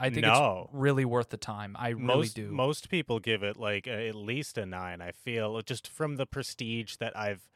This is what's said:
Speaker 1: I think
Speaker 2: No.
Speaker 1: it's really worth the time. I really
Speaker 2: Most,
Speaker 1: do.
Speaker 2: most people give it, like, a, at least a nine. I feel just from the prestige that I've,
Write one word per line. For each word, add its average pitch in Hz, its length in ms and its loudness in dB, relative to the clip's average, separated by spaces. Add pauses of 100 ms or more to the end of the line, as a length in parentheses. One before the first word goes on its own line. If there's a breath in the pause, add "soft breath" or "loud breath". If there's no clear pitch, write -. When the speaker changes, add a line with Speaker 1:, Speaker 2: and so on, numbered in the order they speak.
Speaker 1:
I 127 100 2
think 113 160 4
Speaker 2:
No. 110 380 6
Speaker 1:
it's - 100 -16
really 135 300 4
worth 120 240 2
the - 80 -6
time. 104 420 -8
I 120 120 -2
really 117 140 -2
Speaker 2:
Most, 120 300 4
Speaker 1:
do. 104 160 -8
Speaker 2:
most 135 400 0
people 131 300 0
give 101 240 0
it, 101 120 -2
like, 104 300 -2
a, 113 220 -4
at 110 80 -6
least 117 420 -6
a 101 80 -4
nine. 90 340 -8
I 87 120 -10
feel 113 500 -4
just - 240 -6
from 147 300 -4
the 131 100 -2
prestige 117 720 -6
that 113 200 -6
I've, 104 400 -4